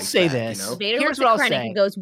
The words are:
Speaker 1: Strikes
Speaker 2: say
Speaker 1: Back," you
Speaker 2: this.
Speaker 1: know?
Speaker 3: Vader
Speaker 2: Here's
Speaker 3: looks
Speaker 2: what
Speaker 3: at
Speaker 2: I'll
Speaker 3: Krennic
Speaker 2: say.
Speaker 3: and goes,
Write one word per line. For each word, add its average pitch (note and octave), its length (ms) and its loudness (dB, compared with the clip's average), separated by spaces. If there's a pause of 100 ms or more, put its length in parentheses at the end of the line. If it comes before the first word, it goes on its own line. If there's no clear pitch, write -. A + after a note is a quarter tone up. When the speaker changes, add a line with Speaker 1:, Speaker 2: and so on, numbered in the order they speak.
Speaker 1:
Strikes - 80 -6
Speaker 2:
say F3+ 180 2
Speaker 1:
Back," C#3 60 0
you B2 60 -2 (100)
Speaker 2:
this. G2+ 100 -8 (100)
Speaker 1:
know? A#2+ 60 -6
Speaker 3:
Vader G#3 240 -2
Speaker 2:
Here's D4 180 0
Speaker 3:
looks - 20 -8
Speaker 2:
what C4 80 2
Speaker 3:
at A3+ 40 6
Speaker 2:
I'll - 80 6
Speaker 3:
Krennic B3+ 100 2 (120)
Speaker 2:
say. A#2 60 -6
Speaker 3:
and F#3 80 -8
goes, G3+ 260 0